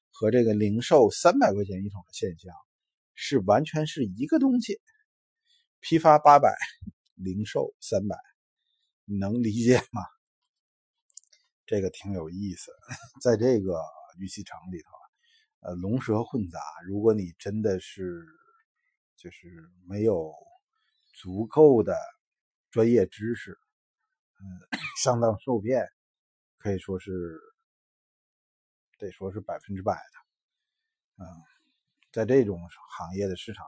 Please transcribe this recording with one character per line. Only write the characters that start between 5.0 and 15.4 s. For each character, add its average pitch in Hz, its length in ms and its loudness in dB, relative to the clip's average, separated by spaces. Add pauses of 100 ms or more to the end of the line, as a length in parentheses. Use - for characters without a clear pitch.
批 - 160 0
发 156 220 8
八 143 220 10
百， 113 120 4 (600)
零 95 320 -6
售 - 340 -4
三 101 280 -4
百， 90 80 -8 (880)
你 101 120 -6
能 101 240 -2
理 110 120 0
解 117 260 4 (140)
吗？ 110 100 -8 (1600)
这 104 140 0
个 95 100 -2
挺 95 220 -12
有 82 160 -6
意 95 260 -8
思。 - 180 -16 (160)
<laughs> - 340 -18
在 117 140 4
这 117 240 2
个 92 200 -4 (380)
玉 95 80 -12
器 101 160 -12
城 - 160 -16 (140)
里 85 100 -14
头 - 60 -20
啊， - 840 -20